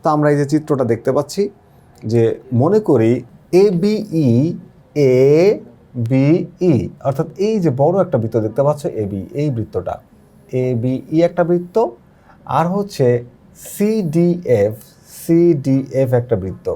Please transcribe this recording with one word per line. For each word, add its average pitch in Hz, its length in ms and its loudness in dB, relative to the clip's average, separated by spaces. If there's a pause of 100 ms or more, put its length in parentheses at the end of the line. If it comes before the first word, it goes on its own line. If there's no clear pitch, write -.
তো - 120 -4
আমরা 147 160 2
এই 147 100 2
যে 139 120 0
চিত্রটা 147 400 -2
দেখতে 117 240 -2
পাচ্ছি, 143 260 -4 (600)
যে 113 200 0 (400)
মনে 196 160 2 (100)
করি 117 220 4 (540)
এবিই, 170 720 0 (580)
এবিই, 143 1800 2 (320)
অর্থাৎ 156 200 -4 (180)
এই 220 80 0 (100)
যে 156 60 2 (120)
বড় 170 220 2
একটা 180 140 -4
বৃত্ত 117 180 -4 (100)
দেখতে 110 200 -2
পাচ্ছ 147 160 -2 (200)
এবি, 98 180 -6 (200)
এই 151 160 -2
বৃত্তটা। 95 380 -8 (580)
এবিই 127 760 -2
একটা 175 160 -2
বৃত্ত, 175 320 -2 (840)
আর 165 160 0
হচ্ছে 196 320 -2 (680)
সিডিএফ, 170 1000 0 (480)
সিডিএফ 135 880 2 (100)
একটা 120 220 -2
বৃত্ত 92 340 -10